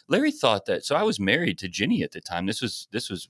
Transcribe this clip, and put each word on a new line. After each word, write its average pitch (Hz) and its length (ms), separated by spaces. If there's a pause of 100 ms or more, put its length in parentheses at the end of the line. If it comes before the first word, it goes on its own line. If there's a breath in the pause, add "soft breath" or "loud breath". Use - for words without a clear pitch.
Larry 139 240
thought 110 340
that, 95 180
so 143 120
I 175 80
was 214 160
married 107 380
to 95 100
Jenny 120 340
at 73 100
the 82 80
time. 87 260
This 101 140
was, - 300
this - 180
was - 220